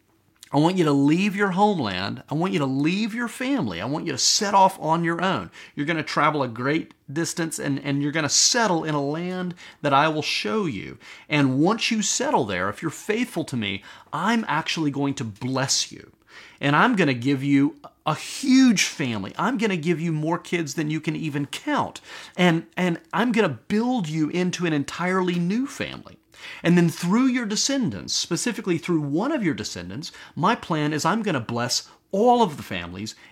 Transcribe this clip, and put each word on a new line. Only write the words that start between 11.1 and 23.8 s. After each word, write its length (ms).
And 320
once 300
you 100
settle 460
there, 240
if 100
you're 100
faithful 540
to 120
me, 260
I'm 340
actually 420
going 260
to 80
bless 680
you." 180
And 160
I'm 180
gonna 180
give 300
you 340
a 80
huge 680
family. 520
I'm 220
gonna 180
give 240
you 120
more 260
kids 360
than 160
you 100
can 160
even 300
count. 540
And, 300
and 240
I'm 200
gonna 160
build 600